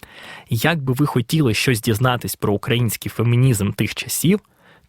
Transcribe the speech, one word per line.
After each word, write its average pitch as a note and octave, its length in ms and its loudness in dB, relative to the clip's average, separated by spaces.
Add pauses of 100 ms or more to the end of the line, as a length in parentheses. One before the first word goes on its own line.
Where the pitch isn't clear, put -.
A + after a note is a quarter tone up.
(500)
Як D3 340 0
би C3 100 0
ви D3 120 2
хотіли C3 480 0
щось B2 280 0
дізнатись A#2+ 540 0
про G#2 180 -2
український A#2+ 560 -2
фемінізм A#2 640 2
тих - 240 -4
часів, - 440 0 (500)